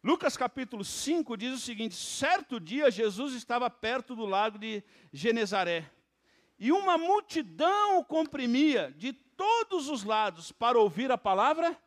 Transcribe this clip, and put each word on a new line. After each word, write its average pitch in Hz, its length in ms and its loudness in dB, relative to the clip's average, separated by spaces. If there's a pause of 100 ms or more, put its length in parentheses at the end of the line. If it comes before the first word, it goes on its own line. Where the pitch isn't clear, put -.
Lucas 311 340 0
capítulo 247 480 -6
cinco 294 520 -4
diz 233 160 -6
o 262 60 -8
seguinte: 226 360 -8
"Certo 302 680 -2
dia 247 300 2
Jesus 220 440 -2
estava 240 340 -4
perto 247 460 -4
do 226 100 -6
lago 208 340 0
de 214 240 -8 (300)
Genezaré, 180 800 0 (680)
e 220 120 0
uma 381 260 4
multidão 359 1000 2
o 302 60 0
comprimia 269 920 0
de 233 160 -8
todos 392 760 -2
os 247 160 -4
lados 208 480 -2
para 240 260 2
ouvir 214 320 4
a 247 80 2
palavra 294 580 2 (100)